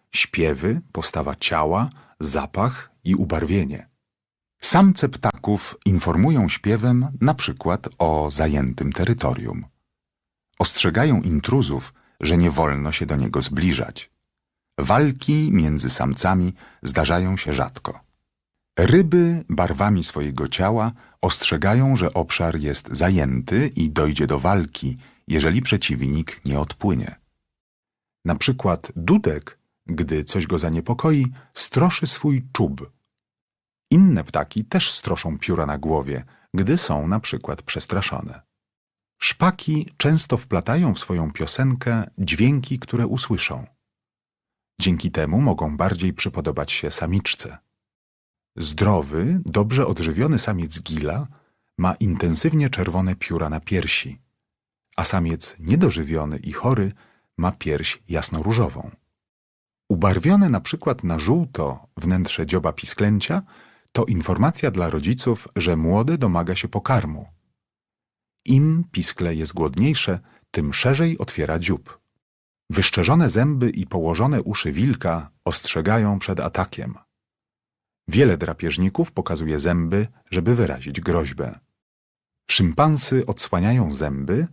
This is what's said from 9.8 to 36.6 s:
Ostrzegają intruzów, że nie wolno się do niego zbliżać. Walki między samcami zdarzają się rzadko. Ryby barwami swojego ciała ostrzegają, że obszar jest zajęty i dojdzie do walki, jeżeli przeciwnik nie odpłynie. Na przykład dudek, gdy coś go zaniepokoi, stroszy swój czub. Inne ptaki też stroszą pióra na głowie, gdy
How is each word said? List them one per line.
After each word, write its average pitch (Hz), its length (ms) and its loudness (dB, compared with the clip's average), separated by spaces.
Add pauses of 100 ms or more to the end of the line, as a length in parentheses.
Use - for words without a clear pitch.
Ostrzegają 110 600 2
intruzów, 71 720 0 (260)
że 80 180 2
nie 87 140 4
wolno 73 400 0
się - 140 -4
do 73 100 -2
niego 65 260 0
zbliżać. - 720 -2 (680)
Walki 143 720 2
między 76 380 2
samcami 90 640 0 (300)
zdarzają 87 540 0
się 78 160 -4
rzadko. - 580 -6 (680)
Ryby 170 720 6
barwami 87 540 2
swojego 71 440 -4
ciała 107 440 0 (300)
ostrzegają, 110 720 2
że 90 180 0
obszar 82 460 -2
jest 73 320 -2
zajęty 78 840 2
i 80 140 0
dojdzie 76 380 0
do 71 120 0
walki, 78 580 -2 (300)
jeżeli 78 340 2
przeciwnik 73 840 -2
nie 69 140 0
odpłynie. 73 560 -2 (1080)
Na 85 100 0
przykład 95 600 -2
dudek, 85 640 0 (260)
gdy 78 380 -2
coś 85 240 -2
go 85 120 0
zaniepokoi, 120 680 0 (260)
stroszy - 540 0
swój 139 440 0
czub. 71 400 -2 (1000)
Inne 160 320 6
ptaki 80 420 -4
też - 260 0
stroszą - 460 -4
pióra 82 280 -2
na 71 120 -2
głowie, 69 480 -2 (280)
gdy 98 240 2